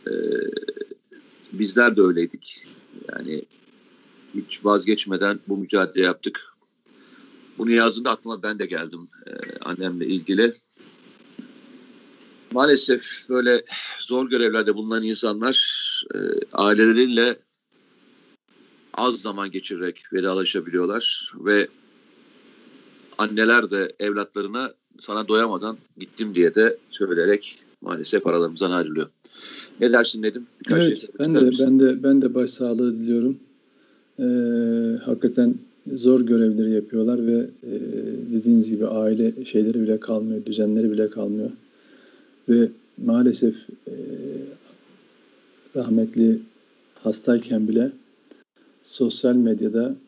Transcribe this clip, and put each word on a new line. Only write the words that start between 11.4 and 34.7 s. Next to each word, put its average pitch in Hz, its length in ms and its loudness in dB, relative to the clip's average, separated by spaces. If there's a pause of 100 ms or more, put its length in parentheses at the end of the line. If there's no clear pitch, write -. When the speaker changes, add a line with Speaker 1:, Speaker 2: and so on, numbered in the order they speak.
Speaker 1:
Maalesef 131 760 2
böyle 123 340 2 (380)
zor 127 300 -4
görevlerde 110 440 0
bulunan 110 280 -4
insanlar, 110 540 -2 (580)
e, 50 40 -6 (340)
aileleriyle 113 840 2 (1600)
az 117 260 -2
zaman 98 300 -8
geçirerek 90 520 -8 (100)
vedalaşabiliyorlar 92 1200 -2 (120)
ve 101 240 2 (1500)
anneler 107 520 4
de 98 280 -2
evlatlarına 101 760 -6 (240)
"Sana 107 300 -6
doyamadan 110 480 0 (240)
gittim." 107 340 -8
diye 85 200 4
de 113 240 4 (120)
söyleyerek 95 680 0 (220)
maalesef 90 460 -4
aralarımızdan 85 440 0
ayrılıyor. 78 380 -2 (720)
Ne 120 120 4
dersin 113 300 2
Nedim? 110 240 -4 (140)
Birkaç 151 180 0
şey 170 100 4
Speaker 2:
Evet, 110 100 0
Speaker 1:
söylemek - 220 -14
Speaker 2:
ben 156 120 0
Speaker 1:
ister 147 80 4
Speaker 2:
de, 127 100 8
Speaker 1:
misin? 127 160 2
Speaker 2:
ben 131 140 6
de, 127 220 4
ben 139 200 6
de 120 120 0
başsağlığı 120 600 0
diliyorum. 117 440 0 (800)
Ee, 120 840 0